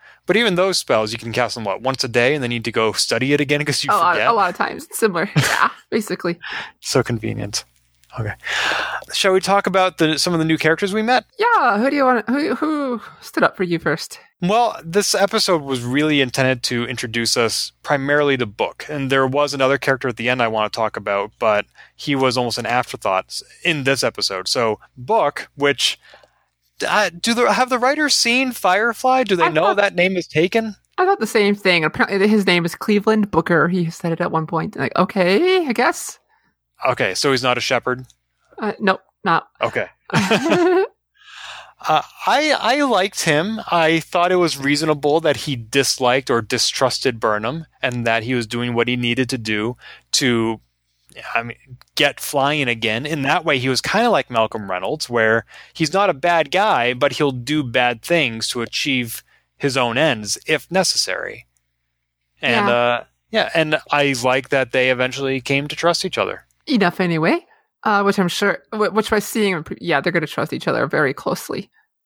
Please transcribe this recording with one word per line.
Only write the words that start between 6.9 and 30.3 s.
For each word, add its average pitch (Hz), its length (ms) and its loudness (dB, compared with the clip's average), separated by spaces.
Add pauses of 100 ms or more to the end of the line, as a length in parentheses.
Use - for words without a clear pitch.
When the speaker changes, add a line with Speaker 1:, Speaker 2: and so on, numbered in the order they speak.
Speaker 1:
convenient. 107 640 -6 (560)
Okay. 107 140 -6 (800)
Shall 190 180 0
we 190 80 2
talk 196 260 0
about 185 320 0
the, 156 200 2
some 175 160 0
of 165 40 2
the 160 60 2
new 160 140 2
characters 165 340 2
we 214 100 -2
met? 247 220 2 (140)
Speaker 2:
Yeah. 381 400 2
Who 247 100 2
do 285 80 -2
you 277 80 2
want? 247 240 2
Who, 285 260 0
who 285 460 -4 (220)
stood - 200 -4
up - 140 0
for 196 80 -4
you 170 140 -2
first? - 400 -4 (240)
Speaker 1:
Well, 220 420 0
this 180 300 0
episode 196 480 2
was 135 200 -4
really 143 380 2
intended 131 440 2
to 120 200 -2
introduce 117 520 -2
us - 360 0 (100)
primarily 143 540 2
to 123 100 -2
Book, - 420 -6
and 139 220 -4
there 135 160 4
was 143 280 0
another 135 240 2
character 135 300 0
at 113 100 -6
the 117 100 -2
end 127 140 2
I 117 60 2
wanna 107 200 0
talk 110 280 -4
about, 101 420 -2
but 104 260 2 (320)
he 143 180 -4
was 131 220 2
almost 120 220 -2
an 113 80 -6
afterthought 110 600 -2
s-, - 140 -10 (220)
in 156 200 0
this 135 200 0
episode. 101 420 -4
So 113 320 0 (180)
Book, 160 600 -2
which, 143 420 0 (880)
uh, 196 240 2
do 175 240 -2
the, 226 180 2
have 240 160 0
the 247 100 0
writers 285 360 2
seen 254 380 0
Firefly? 233 720 2
Do 202 120 2
they 165 80 2
Speaker 2:
I 170 40 4
Speaker 1:
know 156 160 2
Speaker 2:
thought 392 140 2
Speaker 1:
that 202 180 2
name 185 200 2
is 170 120 -4
taken? 202 480 0 (200)